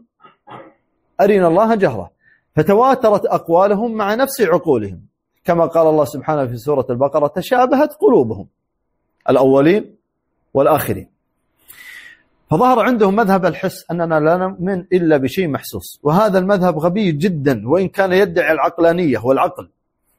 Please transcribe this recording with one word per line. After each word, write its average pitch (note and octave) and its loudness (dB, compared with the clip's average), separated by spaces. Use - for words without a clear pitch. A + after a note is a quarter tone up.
أرنا F#3+ 4
الله G#3+ 2
جهرة." B2+ -2
فتواترت G#3+ 2
أقوالهم G3+ 0
مع G#3+ -4
نفس C4 -2
عقولهم، C3 -2
كما E3+ 0
قال E3 2
الله D3+ 2
سبحانه C#3+ -4
في A#2+ -8
سورة C3+ -2
البقرة: C#3+ 0
"تشابهت B3+ 0
قلوبهم"، B2 0
الأولين C#3 2
والآخرين. C3 0
فظهر B3 2
عندهم G#3 2
مذهب G3 0
الحس، - -6
أننا E3 -2
لا D#3+ 2
نؤمن F#3 -6
إلا E3+ 0
بشيء C3+ -4
محسوس، - -10
وهذا F#3+ 2
المذهب F#3 0
غبي F3 -2
جدًا، C#3+ -2
وإن F3+ 0
كان F#3+ -2
يدعي E3+ 0
العقلانية E3 0
والعقل. C3 -2